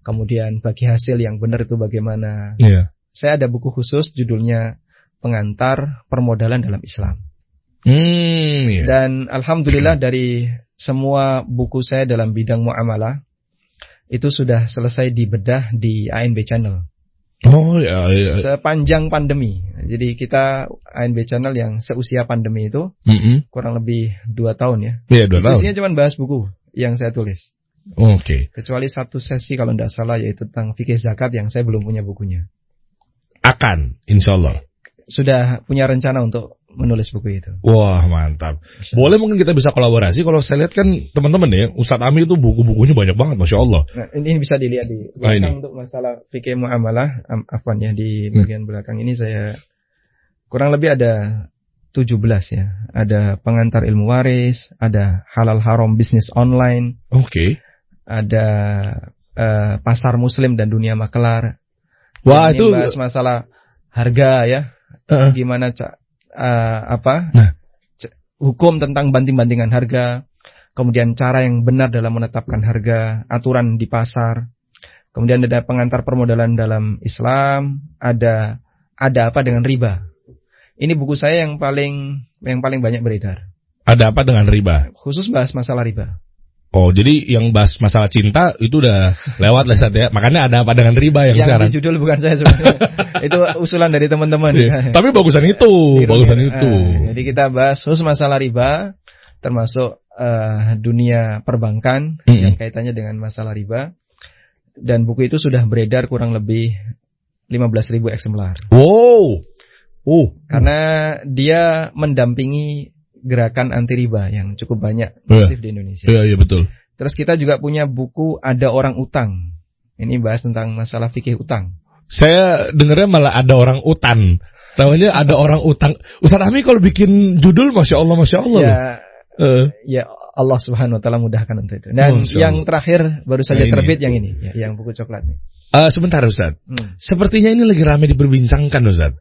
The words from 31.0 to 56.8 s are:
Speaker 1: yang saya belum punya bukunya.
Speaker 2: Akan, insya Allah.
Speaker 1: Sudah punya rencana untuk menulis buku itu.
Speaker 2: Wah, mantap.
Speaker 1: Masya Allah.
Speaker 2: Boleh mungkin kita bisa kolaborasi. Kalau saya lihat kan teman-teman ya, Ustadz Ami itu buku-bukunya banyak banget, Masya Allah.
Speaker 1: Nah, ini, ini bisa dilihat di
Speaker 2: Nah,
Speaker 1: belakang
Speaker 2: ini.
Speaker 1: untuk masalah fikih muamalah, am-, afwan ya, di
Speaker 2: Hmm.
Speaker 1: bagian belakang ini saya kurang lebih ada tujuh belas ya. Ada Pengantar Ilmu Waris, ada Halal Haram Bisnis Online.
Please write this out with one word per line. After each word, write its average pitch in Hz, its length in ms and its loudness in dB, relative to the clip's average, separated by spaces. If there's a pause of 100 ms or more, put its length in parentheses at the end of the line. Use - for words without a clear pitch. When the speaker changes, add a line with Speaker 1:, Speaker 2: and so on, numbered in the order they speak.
Speaker 1:
yang 110 180 -6
saya 120 140 -4
belum 110 180 -2
punya 107 200 -6
bukunya. 98 440 -8 (960)
Speaker 2:
Akan, 87 640 -2
insya 98 300 2
Allah. 82 320 0 (400)
Speaker 1:
Sudah 123 560 0
punya 135 240 -2
rencana 131 340 -2
untuk 117 380 -6 (100)
menulis 117 420 -2
buku 101 280 -8
itu. 95 240 -12
Speaker 2:
Wah, 104 420 4
mantap. 78 540 -2
Speaker 1:
Masya - 320 -20
Allah. 120 80 -2
Speaker 2:
Boleh 151 200 4
mungkin 214 200 0
kita 170 160 2
bisa 139 160 2
kolaborasi. 117 500 2
Kalau 160 220 0
saya 143 240 -2
lihat - 80 -8
kan 196 140 0 (200)
teman-teman 151 400 0
ya, 101 240 2
Ustadz 123 300 -2
Ami 147 240 2
itu 165 100 0
buku-bukunya 117 560 4
banyak 98 220 2
banget, 127 240 -2
Masya 92 220 0
Allah. 101 280 2
Speaker 1:
Nah, 117 240 -12
ini, 147 160 -6
ini 160 120 0
bisa 139 180 -2
dilihat 123 320 -4
di 113 160 -10
Speaker 2:
Nah, 120 260 -4
Speaker 1:
belakang 104 140 2
Speaker 2:
ini. - 100 -2
Speaker 1:
untuk 139 180 -14
masalah 127 400 -10 (140)
fikih 123 300 -8
muamalah, 123 640 -4
am-, 113 240 -8
afwan 113 320 -6
ya, 110 140 -4
di 107 340 -6
Speaker 2:
Hmm. 107 140 4
Speaker 1:
bagian 107 240 -2
belakang 107 320 -12
ini 120 160 -6
saya 110 400 -6 (960)
kurang 139 260 -2
lebih 147 240 0
ada 120 160 0 (800)
tujuh 120 260 -2
belas 104 320 -2
ya. 98 160 -4 (240)
Ada 104 480 -2
Pengantar 113 480 0
Ilmu 107 240 0
Waris, 123 680 -2
ada 101 540 -2
Halal 113 320 0
Haram 110 340 2
Bisnis 113 340 2
Online. 123 680 0 (100)